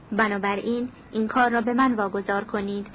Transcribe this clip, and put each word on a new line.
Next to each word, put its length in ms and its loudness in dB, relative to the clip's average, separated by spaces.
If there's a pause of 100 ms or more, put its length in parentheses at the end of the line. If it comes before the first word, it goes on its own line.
(120)
بنابراین 760 0 (240)
این 160 0
کار 220 4
را 100 2
به 120 0
من 220 4
واگذار 500 -2
کنید.» 500 -4